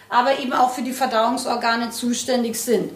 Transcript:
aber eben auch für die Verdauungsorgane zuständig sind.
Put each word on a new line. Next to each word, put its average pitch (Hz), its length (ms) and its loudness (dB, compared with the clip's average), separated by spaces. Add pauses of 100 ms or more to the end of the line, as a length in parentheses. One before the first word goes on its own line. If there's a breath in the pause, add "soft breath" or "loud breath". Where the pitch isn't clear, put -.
aber 247 300 2
eben 269 140 -4
auch 370 200 2
für 277 80 -6
die 254 120 -4
Verdauungsorgane 240 960 0
zuständig 240 680 -2
sind. 220 360 0